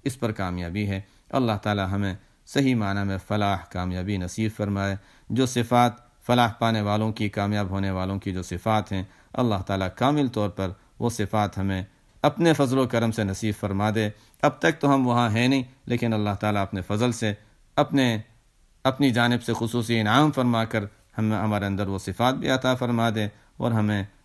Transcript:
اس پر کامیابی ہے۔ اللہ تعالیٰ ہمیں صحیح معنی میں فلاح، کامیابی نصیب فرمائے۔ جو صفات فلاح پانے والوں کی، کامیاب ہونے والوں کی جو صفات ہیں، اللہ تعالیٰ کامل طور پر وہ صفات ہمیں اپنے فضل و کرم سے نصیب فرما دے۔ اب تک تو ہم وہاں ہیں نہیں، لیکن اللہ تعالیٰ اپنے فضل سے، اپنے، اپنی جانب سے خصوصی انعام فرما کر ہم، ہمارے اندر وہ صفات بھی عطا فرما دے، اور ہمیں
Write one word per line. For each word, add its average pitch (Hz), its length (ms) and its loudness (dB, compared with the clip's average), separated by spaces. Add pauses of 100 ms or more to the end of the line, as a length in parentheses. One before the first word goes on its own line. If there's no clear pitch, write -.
اس - 160 -4
پر 110 120 -2
کامیابی 90 560 -4
ہے۔ 98 120 -2 (300)
اللہ 117 320 0
تعالیٰ 101 280 0
ہمیں 95 240 -2 (340)
صحیح 135 260 2
معنی 101 300 0
میں 98 140 -2 (100)
فلاح، 101 420 0
کامیابی 90 460 -4
نصیب 101 400 -4
فرمائے۔ 98 400 -2 (340)
جو 127 180 2
صفات 120 520 2 (260)
فلاح 120 320 4
پانے 113 220 2
والوں 107 320 0
کی، 107 160 -2
کامیاب 101 420 -2
ہونے 98 200 -2
والوں 95 280 -4
کی 98 140 -6
جو 90 120 -4
صفات 104 480 -2
ہیں، 95 100 -4 (320)
اللہ 110 320 0
تعالیٰ 95 300 -2
کامل 139 320 2
طور 104 220 -2
پر 95 200 -4 (280)
وہ 117 120 0
صفات 104 480 -2
ہمیں 95 240 -2 (420)
اپنے 156 280 4
فضل 135 260 2
و 131 80 4
کرم 117 240 0
سے 107 140 -2
نصیب 101 360 -2
فرما 101 340 0
دے۔ 107 140 0 (340)
اب 147 180 2
تک 165 200 2
تو 143 140 4
ہم 131 120 2
وہاں 120 240 4
ہیں 113 180 2
نہیں، 135 140 0 (240)
لیکن 120 260 0
اللہ 104 280 0
تعالیٰ 104 220 0
اپنے 95 240 -6
فضل 117 260 0
سے، 110 200 -2 (440)
اپنے، 143 300 2 (760)
اپنی 135 260 2
جانب 120 320 2
سے 117 160 -4
خصوصی 117 420 -2
انعام 123 300 4
فرما 120 340 0
کر 110 200 -2 (340)
ہم، 110 140 0
ہمارے 104 340 0
اندر 98 220 -2
وہ 98 100 -4
صفات 117 360 0
بھی - 140 -4
عطا 131 260 2
فرما 120 400 0
دے، 107 120 -2 (300)
اور 120 160 -2
ہمیں 104 300 0 (220)